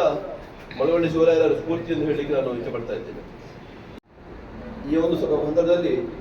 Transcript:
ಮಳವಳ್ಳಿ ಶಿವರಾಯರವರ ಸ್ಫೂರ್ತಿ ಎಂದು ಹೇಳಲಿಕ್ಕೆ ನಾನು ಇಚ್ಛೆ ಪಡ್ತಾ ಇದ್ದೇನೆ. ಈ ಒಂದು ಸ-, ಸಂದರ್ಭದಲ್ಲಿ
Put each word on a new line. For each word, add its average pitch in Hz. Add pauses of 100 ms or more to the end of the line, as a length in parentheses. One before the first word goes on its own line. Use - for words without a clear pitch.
(800)
ಮಳವಳ್ಳಿ 165
ಶಿವರಾಯರವರ 160
ಸ್ಫೂರ್ತಿ 165
ಎಂದು 151
ಹೇಳಲಿಕ್ಕೆ 143
ನಾನು 127
ಇಚ್ಛೆ 120
ಪಡ್ತಾ 113
ಇದ್ದೇನೆ. - (1700)
ಈ 156
ಒಂದು 165
ಸ-, 147
ಸಂದರ್ಭದಲ್ಲಿ 165 (200)